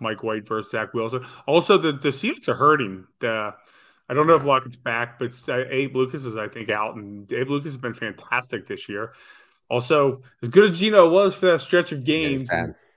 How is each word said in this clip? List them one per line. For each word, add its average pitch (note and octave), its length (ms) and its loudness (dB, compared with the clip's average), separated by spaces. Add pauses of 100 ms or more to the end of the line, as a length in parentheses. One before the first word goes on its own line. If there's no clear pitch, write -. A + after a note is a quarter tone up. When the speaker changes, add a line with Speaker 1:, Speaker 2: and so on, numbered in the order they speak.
Speaker 1:
Mike A2 240 -6
White A2 240 -4
versus A2 240 -6
Zach A2 200 -4
Wilson. A#2+ 320 -4 (220)
Also, E3+ 320 4
the, D#3 140 0
the C#3+ 160 -2
Seahawks E3+ 400 -4
are A#2+ 80 0
hurting. B2+ 500 2 (140)
The, A2 340 -4 (540)
I B2+ 60 -6
don't D3+ 120 2
know E3 80 8
if C#3+ 80 4
Speaker 2:
Yeah. C#3+ 60 -2
Speaker 1:
Lockett's B2+ 280 0
back, A#2+ 420 -6
but B2 100 -4
s-, - 200 -12
uh, B2+ 220 -2
Abe C3 240 -2
Lucas C3 300 -2
is, A2 120 -8
I G#2+ 120 -6
think, G#2+ 220 -10
out, G#2+ 260 -2
and G2+ 360 -12
Abe B2+ 180 -2
Lucas C#3+ 220 -4
has C3+ 40 -14
been B2 180 -8
fantastic A#2 720 -6
this - 220 -12
year. G#2 240 -10 (580)
Also, C3 520 2 (200)
as A#2+ 60 -6
good G3+ 200 6
as E3+ 100 -2
Geno G3 300 6
was F#3+ 260 4
for F#3 180 4
that D#3+ 80 2
stretch - 320 0
of C3+ 140 -6
Speaker 2:
Yeah, D3+ 100 0
he's D3 220 -2
Speaker 1:
games, B2+ 120 -8
Speaker 2:
bad. E2+ 240 -2 (220)